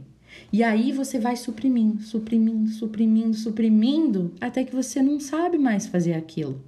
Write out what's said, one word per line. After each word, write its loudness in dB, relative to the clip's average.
E 4
aí 2
você -4
vai 0
suprimindo, 0
suprimindo, 0
suprimindo, 0
suprimindo, 2
até -2
que -8
você -2
não 2
sabe -2
mais 0
fazer 0
aquilo, -6